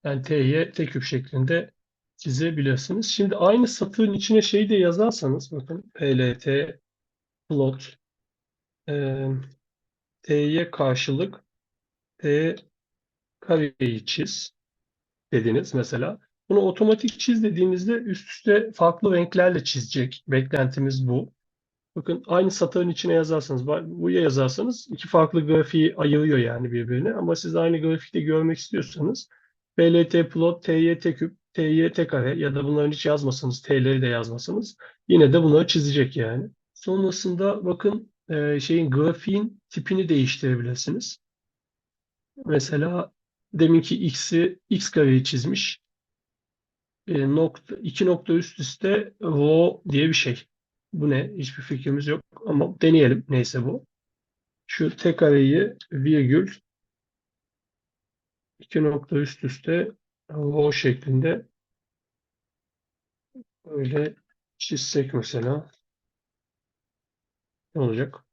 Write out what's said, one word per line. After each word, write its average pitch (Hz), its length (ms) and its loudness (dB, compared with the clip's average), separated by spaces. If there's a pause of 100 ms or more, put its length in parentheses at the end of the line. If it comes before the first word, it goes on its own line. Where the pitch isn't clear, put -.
Yani 139 180 -4
T'ye 147 500 0
T 160 140 -4
küp 131 160 -8
şeklinde 135 680 -2 (460)
çizebilirsiniz. 147 920 -2
Şimdi 202 260 0
aynı 226 320 4
satırın 202 440 -2
içine 214 300 2
şeyi 208 260 0
de 214 80 2
yazarsanız, 175 760 0
bakın 160 420 -12
P 139 240 0
L 123 200 0
T 143 400 -4 (720)
plot, 135 500 -2 (920)
e, 135 380 -4 (960)
T'ye 156 480 0
karşılık 139 760 -2 (720)
T 156 380 0 (840)
kareyi 135 680 -2
çiz - 480 -8 (760)
dediniz 117 420 0
mesela. 135 440 -4 (300)
Bunu 202 100 4
otomatik 214 640 2
çiz 226 220 0
dediğinizde 185 500 0
üst 233 380 -6
üste 214 420 2
farklı 175 440 2
renklerle 175 480 2
çizecek. 127 640 -6
Beklentimiz 135 800 -2
bu. 123 260 -4 (600)
Bakın 170 300 -6
aynı 185 240 2
satırın 175 380 0
içine 170 240 -2
yazarsanız, 151 500 0
ba-, 151 240 -2
buraya 175 340 0
yazarsanız 151 680 0
iki 175 180 -12
farklı 160 380 2
grafiği 160 500 2
ayırıyor 151 420 2
yani 120 340 -2
birbirine. 123 400 -2
Ama 175 240 -2
siz 165 200 -6
aynı 165 240 2
grafikte 160 400 -2
görmek 160 380 0
istiyorsanız 160 680 -6 (480)
P 170 160 6
L 170 160 4
T 170 200 2
plot, 170 340 0
T 175 100 -2
Y 165 260 2
T 165 160 -2
küp, - 220 -6 (160)
T 170 100 -4
Y 160 300 2
T 170 140 -2
kare 135 320 -2
ya 143 160 -2
da 143 100 -4
bunların 147 260 0
hiç 147 160 -6
yazmasanız, 139 560 -2
T'leri 135 400 2
de 131 40 0
yazmasanız 120 720 -6 (320)
yine 156 240 8
de 170 100 6
bunları 160 240 6
çizecek 143 500 0
yani. 127 340 -4 (240)
Sonrasında 190 880 -2
bakın, 202 480 -4 (160)
e, 147 320 -2
şeyin, 165 300 0
grafiğin 185 760 0
tipini 185 400 -2
değiştirebilirsiniz. 131 1080 -2 (1300)
Mesela 151 680 -2 (400)
deminki 165 440 4
X'i, 175 720 -2
X - 220 -2
kareyi 131 340 4
çizmiş. 147 560 -4 (1300)
E, 143 220 0
nokta, 160 480 -2
iki 165 300 -4
nokta 180 260 0
üst 170 280 -2
üste 202 600 -4
row 160 720 2
diye 143 160 2
bir 156 60 0
şey. - 320 -2 (460)
Bu 147 180 -2
ne? 143 260 -2
Hiçbir 135 260 -10
fikrimiz 143 440 -4
yok 147 160 -4 (240)
ama 170 340 0
deneyelim. 156 480 6
Neyse 127 360 -2
bu. 180 220 -6 (800)
Şu - 300 -4
T 165 200 0
kareyi 147 560 4 (200)
virgül, 147 580 2 (2000)
iki - 260 -2
nokta 147 320 -2
üst 143 280 -4
üste 160 480 -4 (380)
row 147 480 0
şeklinde 135 680 0 (2250)
böyle 147 480 -4 (440)
çizsek 135 560 -4
mesela 127 560 -4 (2000)
ne 151 80 -2
olacak? 123 500 -4